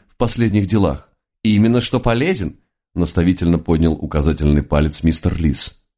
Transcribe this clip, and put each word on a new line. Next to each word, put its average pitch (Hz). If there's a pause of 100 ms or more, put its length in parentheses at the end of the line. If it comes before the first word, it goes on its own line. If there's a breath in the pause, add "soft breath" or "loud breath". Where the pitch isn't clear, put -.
в -
последних 110
делах?" 87 (320)
"Именно 113
что 123
полезен", 120 (380)
наставительно 85
поднял 82
указательный 76
палец 76
мистер -
Лис. - (160)